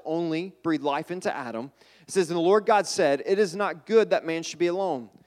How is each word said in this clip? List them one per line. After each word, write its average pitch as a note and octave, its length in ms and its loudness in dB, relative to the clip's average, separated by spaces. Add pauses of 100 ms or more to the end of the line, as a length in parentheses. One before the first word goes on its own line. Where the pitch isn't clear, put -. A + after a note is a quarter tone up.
only E3+ 560 -4
breathed D#3 220 -2
life D3 260 -2
into F3+ 260 -4
Adam. B2 360 -8 (320)
It - 80 -20
says, F3+ 180 2
"And F3 80 -2
the E3+ 40 0
Lord G3 260 4
God G#3 180 4
said, C#3+ 400 0
'It F#3+ 140 2
is F3+ 160 0
not F3 320 -4
good G#3 240 4
that D#3+ 160 0
man E3 160 -4
should D#3 160 -12
be F3 80 2
alone. E3+ 420 -4 (180)